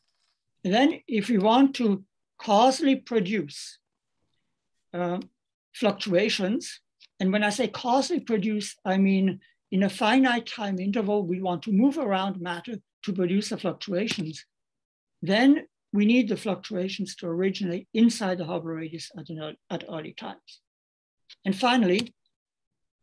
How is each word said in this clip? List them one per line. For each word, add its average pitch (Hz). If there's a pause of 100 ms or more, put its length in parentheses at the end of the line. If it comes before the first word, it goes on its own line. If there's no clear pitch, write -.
(640)
And 185
then 277
if 214
we 240
want 247
to 202 (340)
causally 262
produce, 202 (1160)
uh, 175 (560)
fluctuations, 208 (400)
and 190
when 208
I 208
say 220
causally 269
produce, 208
I 190
mean 190 (300)
in 190
a 196
finite 240
time 202
interval, 202
we 180
want 180
to 220
move 277
around 196
matter 175 (280)
to 208
produce 185
the -
fluctuations, 180 (760)
then 247 (260)
we 208
need 233
the 226
fluctuations 190
to 185
originate 185
inside 220
the 175
Hubble 165
radius 160
at, -
an 160
ear-, 151 (160)
at 170
early 156
times. - (840)
And 190
finally, 233 (880)